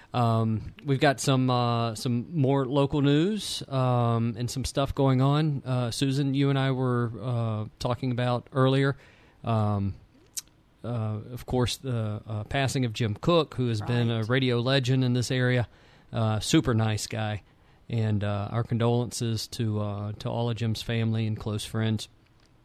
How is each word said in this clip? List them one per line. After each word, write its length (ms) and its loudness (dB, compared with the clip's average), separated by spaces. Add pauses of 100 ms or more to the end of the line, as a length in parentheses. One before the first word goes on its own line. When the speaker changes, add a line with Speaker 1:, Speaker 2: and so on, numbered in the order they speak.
(140)
Speaker 1:
Um, 580 2 (120)
we've 160 0
got 200 4
some, 300 2
uh, 460 0
some 360 -4
more 320 4
local 380 2
news, 680 2
um, 720 2
and 100 -4
some 160 -6
stuff 300 -2
going 260 4
on. 460 2
Uh, 240 -2
Susan, 420 0
you 160 2
and 100 2
I 120 0
were, 400 0 (100)
uh, 440 -2 (160)
talking 320 -2
about 400 -2
earlier, 440 2 (480)
um, 500 0 (920)
uh, 320 -4 (160)
of 120 -14
course, 340 0
the, 500 -4
uh, 160 -6
passing 400 -2
of 80 -2
Jim 280 -2
Cook, 360 2
who 120 -2
has 120 -2
been 300 0
a 100 -2
Speaker 2:
Right. 80 -4
Speaker 1:
radio 320 2
legend 420 0
in 100 2
this 200 0
area. 340 2 (460)
Uh, 260 0
super 340 2
nice 360 0
guy. 340 -6 (460)
And, 340 0
uh, 300 -4
our 100 -2
condolences 840 -2
to, 320 -2
uh, 400 -6
to 100 -8
all 200 -2
of 60 -4
Jim's 260 -2
family 440 -2
and 120 -4
close 260 -6
friends. 440 -2 (560)